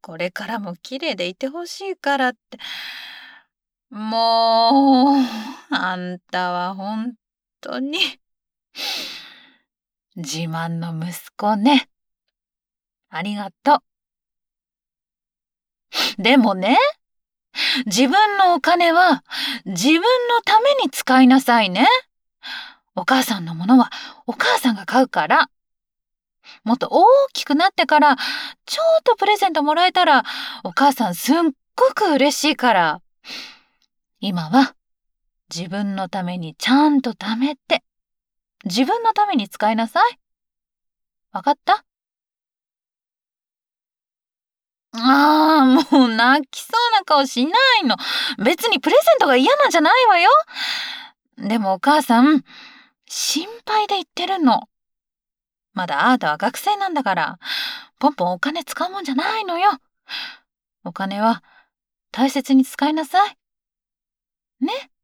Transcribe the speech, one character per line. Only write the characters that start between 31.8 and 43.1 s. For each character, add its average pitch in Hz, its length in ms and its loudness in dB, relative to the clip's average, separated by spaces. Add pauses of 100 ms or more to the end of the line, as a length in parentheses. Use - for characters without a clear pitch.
く 370 200 0
嬉 269 220 2
し - 60 -6 (100)
い - 40 -2
か 247 160 0
ら。 165 280 0 (1160)
今 175 320 -6
は 262 240 2 (800)
自 170 140 -10
分 196 260 -6
の 190 140 -8
た 185 160 -8
め 180 140 -8
に 160 180 -14
ち - 120 -8
ゃ 285 200 4
ん 285 120 2
と 247 120 -6
貯 214 240 -8
め 277 180 -4
て、 - 300 -6 (800)
自 208 200 -2
分 453 200 -4
の 440 100 0
た 415 120 2
め 381 100 -2
に 202 120 -2
使 - 220 -2
い 226 60 -2
な 226 100 -2
さ 330 220 -2
い。 - 100 -8 (1120)
わ 185 120 -10
か 285 100 0
っ 285 120 -2
た？ 403 200 0 (3000)